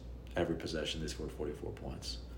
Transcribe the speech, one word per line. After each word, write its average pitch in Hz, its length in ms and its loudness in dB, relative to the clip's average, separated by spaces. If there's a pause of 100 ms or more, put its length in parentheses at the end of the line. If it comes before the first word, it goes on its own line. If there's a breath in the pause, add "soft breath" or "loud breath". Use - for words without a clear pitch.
(360)
every 82 200 6
possession. 80 440 2
They 78 80 2
scored 78 240 -2
forty-four - 400 0
points. - 460 -2 (200 soft breath)